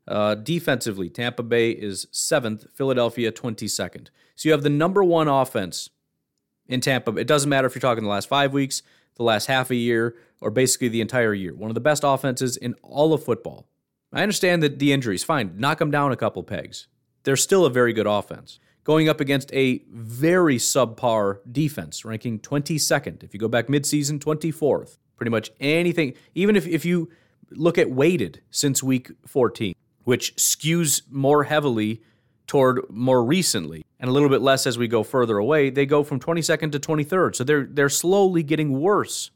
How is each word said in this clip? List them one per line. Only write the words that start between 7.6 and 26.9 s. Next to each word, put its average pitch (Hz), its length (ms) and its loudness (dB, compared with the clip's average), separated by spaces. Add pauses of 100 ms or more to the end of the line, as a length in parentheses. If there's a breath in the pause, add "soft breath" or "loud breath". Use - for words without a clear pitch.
if 120 80 -2
you're 123 60 -10
talking 117 240 0
the 101 60 -2
last 101 180 -4
five 139 240 2
weeks, 139 300 -2 (340 soft breath)
the 117 80 -4
last 110 220 2
half 131 240 0
a 127 60 0
year, 117 380 0 (280 soft breath)
or 110 80 -4
basically 127 380 2
the 113 120 -2
entire 110 320 0
year. 92 220 -6
One 107 160 -10
of 113 40 -6
the 117 60 -4
best 147 240 0
offenses 131 540 -2
in 120 240 -8
all 156 320 2
of - 100 -4
football. - 420 -6 (460)
I 156 100 -2
understand 180 400 2
that 135 160 0
the 143 140 2
injuries, 120 320 -2
fine, 113 320 -2
knock 143 240 -2
'em 151 100 0
down 143 220 0
a 113 40 -2
couple 101 260 -4
pegs. - 440 -10 (360)
They're 135 140 0
still 190 280 4
a 131 60 4
very 120 240 2
good 107 120 0
offense. 101 520 -4 (240)
Going 156 260 4
up 156 100 2
against 139 360 -2
a 135 360 2
very 131 680 2
subpar 113 800 0 (120)
defense, 120 540 -6
ranking 113 360 -8
twenty-second. 143 840 -4
If - 80 -20
you 98 80 -10
go 117 80 -2
back 117 200 0
midseason, 143 520 -2
twenty-fourth. 151 760 -2 (180)
Pretty 120 140 -4
much 110 280 -2
anything, 160 540 0 (220 soft breath)
even 202 220 2
if, 160 100 0
if 160 180 -2
you 170 240 0 (420 soft breath)